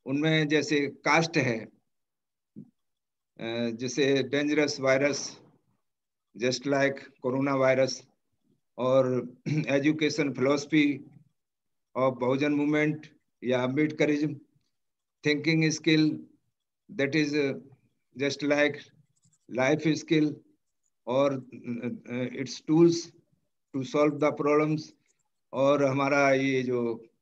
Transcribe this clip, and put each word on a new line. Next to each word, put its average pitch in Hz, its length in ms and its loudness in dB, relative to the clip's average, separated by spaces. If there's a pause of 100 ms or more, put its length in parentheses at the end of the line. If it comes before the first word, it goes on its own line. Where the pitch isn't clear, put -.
उनमें 156 420 0
जैसे 143 400 0
caste 160 500 0
है, 117 280 -2 (1700)
अ, 117 300 -4
जैसे 131 540 0
dangerous 147 560 -2
virus, 135 520 0 (1080)
just 123 300 -2
like 139 320 0 (260)
corona 139 300 -2
virus, 131 500 2 (720)
और 127 560 0 (140)
<clears throat> - 20 -2
education 147 800 0
philosophy 143 720 0 (960)
of 127 220 0
बहुजन 139 340 0
मूवमेंट 151 540 -2 (360)
या 127 200 -2
अम्बेडकरिज्म, 151 760 -2 (880)
thinking 156 520 0
skill, 156 400 2 (760)
that 139 200 -2
is, 147 180 0
uh, 139 220 0 (640)
just 139 220 -4
like 147 320 2 (840)
life 151 440 0
skill, 151 320 2 (720)
और, 131 420 0 (600)
uh, 123 300 -6
its - 200 -10
tools 170 340 4 (800)
to 135 80 -4
solve 147 300 2
the 143 180 0
problems, 151 500 0 (720)
और 143 300 2
हमारा 139 480 2
ये 135 320 2
जो 120 420 -2 (160)